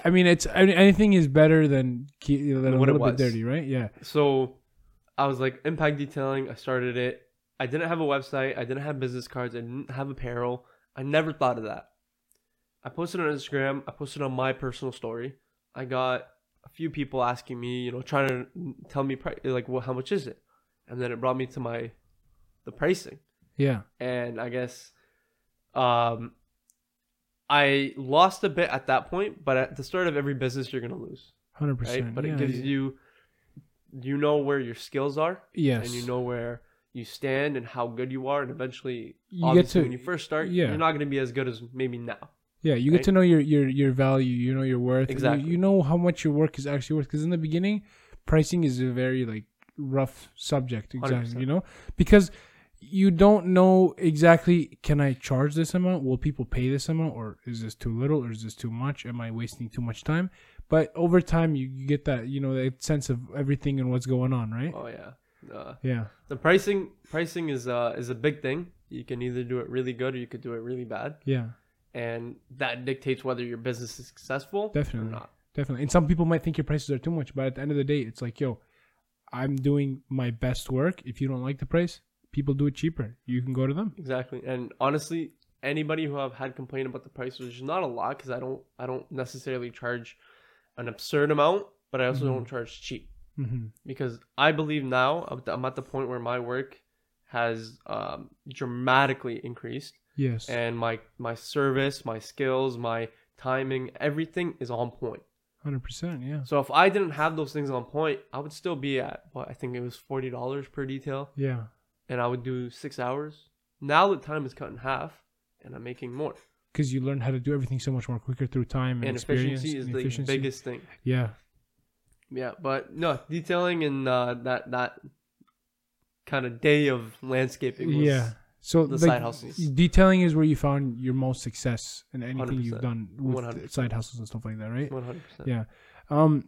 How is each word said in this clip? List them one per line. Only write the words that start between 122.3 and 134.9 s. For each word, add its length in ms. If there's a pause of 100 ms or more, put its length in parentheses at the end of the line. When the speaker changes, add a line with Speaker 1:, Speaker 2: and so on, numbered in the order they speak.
Speaker 2:
Yeah, 300
but 340
no, 240 (120)
detailing 540
and, 220
uh, 360
that, 300
that 280 (1300)
kind 200
of 140
day 280
of 340
landscaping 640
was 80
Speaker 1:
Yeah. 340 (300)
So, 260
Speaker 2:
the 100
Speaker 1:
like, 40
Speaker 2:
side 220
hustles. 340
Speaker 1:
detailing 640
is 120
where 100
you 120
found 440
your 140
most 280
success 680
in 120
anything 140
you've 100
Speaker 2:
Hundred 320
percent. 20
Speaker 1:
done 340
with 200
Speaker 2:
One 80
hundred 180
percent. 100
Speaker 1:
side 200
hustles 260
and 80
stuff 180
like 140
that, 120
right? 220